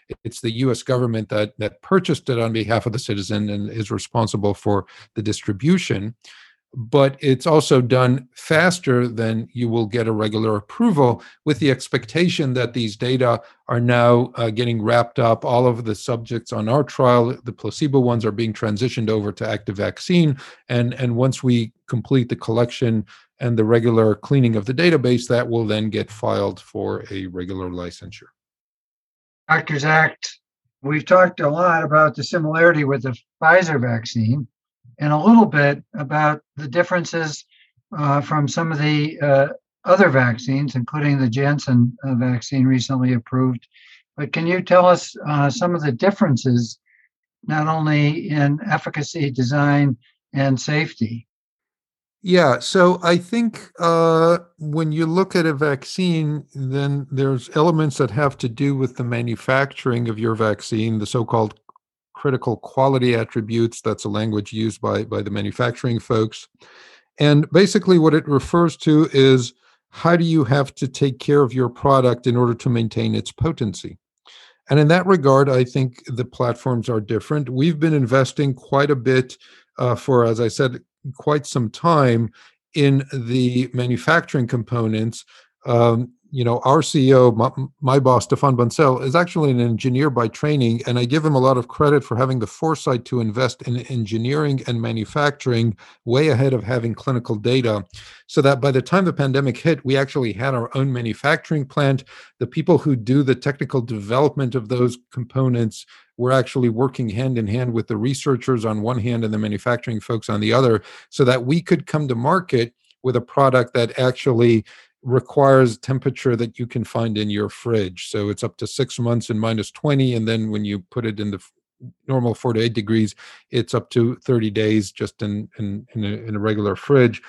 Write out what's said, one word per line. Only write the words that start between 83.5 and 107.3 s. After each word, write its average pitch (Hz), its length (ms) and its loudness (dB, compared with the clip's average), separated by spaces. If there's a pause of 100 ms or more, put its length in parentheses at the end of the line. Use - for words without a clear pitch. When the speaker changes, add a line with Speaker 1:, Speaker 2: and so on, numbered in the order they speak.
Speaker 1:
manufacturing 123 760 0
components. 113 800 -4 (400)
Um, 120 480 2 (180)
you 127 140 -4
know, 120 140 0
our 143 240 4
C 135 260 2
E 135 60 8
O, 127 160 8
my, 120 200 0 (300)
my 135 180 2
boss, 127 260 4
Stefan 135 300 0
Bancel, 123 480 2
is 135 140 0
actually 170 340 0
an 123 100 0
engineer 123 500 0
by 120 180 0
training, 123 580 -2
and 123 120 0
I 123 80 0
give 151 180 0
him 156 100 2
a 127 60 4
lot 131 160 4
of 127 120 -4
credit 147 360 0
for 113 140 -6
having 131 200 0
the 107 80 -4
foresight 139 600 -4
to 123 160 -2
invest 117 400 -4
in 123 240 -4
engineering 127 800 -4
and 117 160 -4
manufacturing 117 920 -2 (300)
way 135 240 2
ahead 135 240 2
of 127 120 -2
having 117 300 -4
clinical 123 400 -4
data, 113 520 -2 (400)
so - 160 0
that 135 180 4
by 143 100 2
the 131 120 2
time 185 240 2
the 160 80 0
pandemic 139 420 0
hit, 156 300 0
we 135 100 2
actually 135 380 -2
had 131 180 -4
our 120 240 -4
own 135 160 -2
manufacturing 139 720 -2
plant. 139 400 -2 (360)
The 120 60 -4
people 160 300 0
who 143 180 0
do 123 280 0
the 127 120 2
technical 139 460 -4
development 120 720 -2
of 110 140 -6
those 123 300 0 (120)
components 123 760 -2 (320)
were 127 140 0
actually 127 360 2
working 123 400 -2
hand 123 300 -4